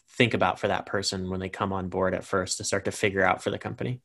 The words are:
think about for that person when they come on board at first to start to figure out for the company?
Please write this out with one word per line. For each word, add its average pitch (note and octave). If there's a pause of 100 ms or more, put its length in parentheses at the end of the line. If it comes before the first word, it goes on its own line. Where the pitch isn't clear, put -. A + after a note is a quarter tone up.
(140)
think A#2
about G2
for A2
that G2
person G2
when F#2+
they F#2
come F#2+
on F#2+
board F#2
at F2+
first -
to G#2+
start G2
to G#2
figure F#2+
out F#2
for -
the G#2
company? A#2+